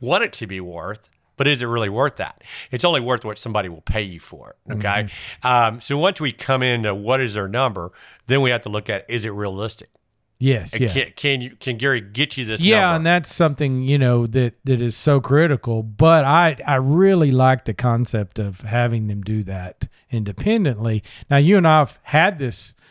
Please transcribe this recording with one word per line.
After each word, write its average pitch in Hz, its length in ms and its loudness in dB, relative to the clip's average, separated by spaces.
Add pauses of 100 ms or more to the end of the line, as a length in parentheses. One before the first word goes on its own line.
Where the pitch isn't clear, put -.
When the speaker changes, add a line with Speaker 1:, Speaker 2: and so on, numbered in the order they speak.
Speaker 1:
want 180 240 -2
it - 100 -6
to 113 120 -12
be 95 140 -10
worth, 87 500 -14 (260)
but 139 100 0
is 143 140 0
it 120 60 -6
really 117 240 -2
worth 127 260 -2
that? - 260 -12 (280)
It's 127 160 -2
only 156 140 0
worth 120 240 -2
what 107 140 -10
somebody 104 300 -4
will 82 140 -14
pay 107 200 -2
you 90 160 -10
for - 320 -20 (160)
it, - 60 -10
okay? 104 360 -2 (340)
Speaker 2:
Mm-hmm. - 40 -2
Speaker 1:
Um, 120 360 2
so 143 160 -4
once 185 240 0
we 131 100 -4
come 131 300 -2
into 117 320 0
what 113 260 -2
is 113 140 -4
their 98 140 -6
number, 101 440 -4 (340)
then 135 140 2
we 127 100 2
have 120 120 -2
to 110 80 -10
look 104 180 -6
at, 101 220 -6
is 113 160 -4
it 107 40 -6
realistic? 101 600 -8 (500)
Speaker 2:
Yes, 123 320 0
Speaker 1:
And 120 100 -2
Speaker 2:
yeah. 180 100 0
Speaker 1:
can, 135 240 -2
can 139 240 -2
you, 127 180 -12
can 120 200 -6
Gary 131 220 0
get 104 360 -6
you 127 80 -6
this 110 160 -4
Speaker 2:
Yeah, 202 220 4
Speaker 1:
number? 175 140 2
Speaker 2:
and 160 100 -2
that's 175 280 0
something, 139 480 0
you 139 160 2
know, 123 300 4
that, 120 260 0 (120)
that 127 140 2
is 120 160 -2
so 143 240 2
critical. 131 600 0
But 151 420 4
I, 156 400 4
I 143 120 2
really 156 560 4
like 131 320 4
the 107 100 -4
concept 117 640 -2
of 101 220 -6
having 117 480 0
them 101 140 -4
do 107 200 -2
that 92 460 -8 (240)
independently. 113 880 0 (260)
Now, 143 100 6
you 170 180 8
and 175 100 4
I 156 140 6
have - 240 0
had 170 340 2
this, - 380 -8 (140)